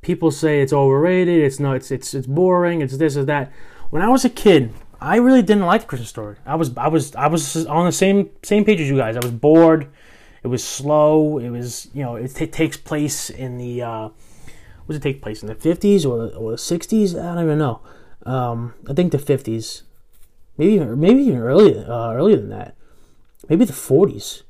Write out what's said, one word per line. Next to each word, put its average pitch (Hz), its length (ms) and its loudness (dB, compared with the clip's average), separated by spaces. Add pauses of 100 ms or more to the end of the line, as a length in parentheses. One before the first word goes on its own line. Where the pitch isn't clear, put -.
People 165 320 0
say 151 280 0
it's 139 120 2
overrated, 165 680 4
it's 139 200 0
not, 135 160 -2
it's, 131 160 -8
it's, - 220 -10
it's 131 120 -6
boring, 175 540 2
it's 135 160 -4
this, 147 180 0
it's 139 120 -2
that. 143 260 -4 (380)
When 151 120 0
I 208 60 2
was 262 160 4
a 247 60 2
kid, 139 420 4 (280)
I 170 160 -2
really 247 260 6
didn't 202 240 2
like 196 160 2
The - 60 -18
Christmas 117 200 -10
Story. 104 360 -14
I 135 120 -6
was, 139 200 -2
I 127 120 -2
was, 156 260 -2
I 139 120 -2
was 160 400 -2
on 165 200 0
the 170 60 0
same, 196 380 2 (120)
same 208 220 2
page 208 160 2
as 147 80 -2
you 135 80 0
guys. 113 200 -2
I 123 40 -6
was 120 120 -4
bored. 156 560 6 (540)
It 123 60 -6
was 123 140 -4
slow. 151 760 2
It 120 120 -8
was, 120 440 -10
you 143 80 -8
know, 120 140 -8
it 120 120 -8
t-, 156 180 -8
takes 156 300 -2
place - 540 -6
in 127 280 -10
the, 123 240 -8
uh, 113 260 -8
what - 800 -20
does 151 80 -8
it 139 60 -10
take 139 200 -4
place 107 200 -12
in, 107 60 -14
the 110 60 -12
fifties 170 500 0
or 117 220 -2
the, 107 100 -12
or 113 140 -8
the 113 80 -8
sixties? 185 560 -2
I 170 200 -8
don't 170 100 -2
even 151 140 0
know. 135 220 -2 (440)
Um, 120 500 -6 (140)
I - 40 -6
think 175 200 2
the 143 60 0
fifties, 113 680 -4 (720)
maybe 180 160 4
even, 143 240 0
maybe 220 240 6
even 190 160 2
earlier, 143 500 4
uh, 117 240 -4
earlier 170 240 4
than 104 140 -4
that. 101 260 -14 (720)
Maybe 180 160 2
the - 80 -6
forties. 131 760 -2